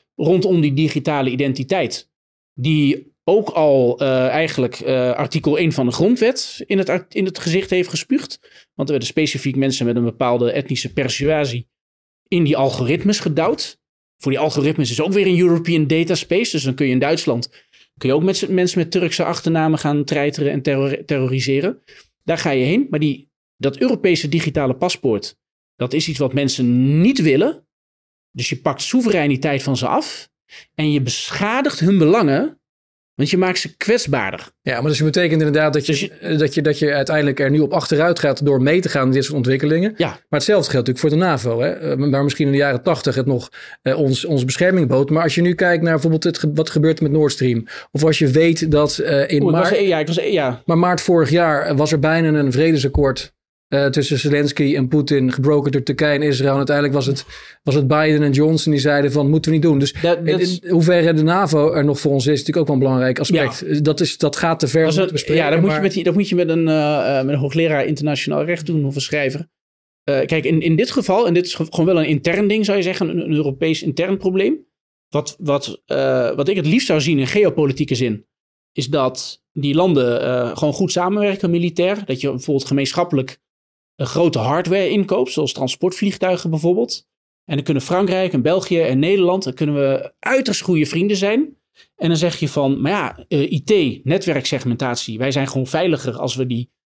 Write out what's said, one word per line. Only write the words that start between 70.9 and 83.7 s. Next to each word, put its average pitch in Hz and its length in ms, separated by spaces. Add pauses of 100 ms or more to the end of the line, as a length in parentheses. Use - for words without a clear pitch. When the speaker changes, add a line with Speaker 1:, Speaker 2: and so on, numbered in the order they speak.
Speaker 1:
geval, 220 360
en 175 60
dit 175 120
is - 100
ge-, 160 140
gewoon 165 160
wel 175 140
een 156 80
intern 170 400
ding, 214 180
zou 202 120
je 190 60
zeggen, 180 260
een, 170 140
een 160 100
Europees 151 500
intern 185 340
probleem. 190 480 (420)
Wat, - 320
wat, 143 460
eh, 131 500
wat 139 120
ik 196 80
het 175 100
liefst 160 220
zou 156 140
zien 147 180
in 135 80
geopolitieke 147 680
zin, 113 300 (460)
is 127 160
dat 131 640
die 143 240
landen, 143 460
eh, 123 360
gewoon 147 160
goed 190 180
samenwerken 196 580
militair. 175 560
Dat 135 160
je 139 80
bijvoorbeeld 135 380
gemeenschappelijk 139 760 (540)